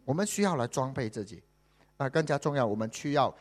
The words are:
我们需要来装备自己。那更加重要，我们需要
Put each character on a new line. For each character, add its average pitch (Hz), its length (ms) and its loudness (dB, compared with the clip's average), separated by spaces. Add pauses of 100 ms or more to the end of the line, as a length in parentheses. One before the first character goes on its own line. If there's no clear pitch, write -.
我 131 80 -2
们 185 140 0
需 202 160 -2
要 180 140 2
来 120 100 0
装 135 260 -2
备 127 160 -2
自 107 160 -6
己。 90 180 -16 (540)
那 139 140 -2
更 160 140 4
加 143 140 2
重 147 160 0
要， 131 120 4
我 104 80 2
们 110 180 -2
需 143 200 -6
要 135 280 4